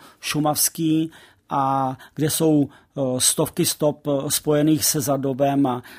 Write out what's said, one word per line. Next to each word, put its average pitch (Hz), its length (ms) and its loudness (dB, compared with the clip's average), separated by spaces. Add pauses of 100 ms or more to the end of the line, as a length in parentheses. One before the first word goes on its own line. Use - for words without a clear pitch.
(200)
šumavský, 156 920 -2 (400)
a 135 460 0 (180)
kde 147 160 -2
jsou 151 380 2 (280)
eh, 127 240 -2
stovky - 460 0
stop, 147 400 -2
eh, 143 240 -2
spojených 151 540 2
se 156 160 0
Zadobem 139 640 0
a, 123 160 -2 (160)